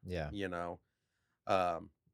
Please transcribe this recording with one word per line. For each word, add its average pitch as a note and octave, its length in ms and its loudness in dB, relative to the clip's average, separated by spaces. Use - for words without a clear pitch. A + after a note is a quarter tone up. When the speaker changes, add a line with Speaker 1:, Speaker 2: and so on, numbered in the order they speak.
Speaker 1:
Yeah. E2+ 280 -2
Speaker 2:
you G2 160 -2
know? F2 320 -4
Um, F2 460 2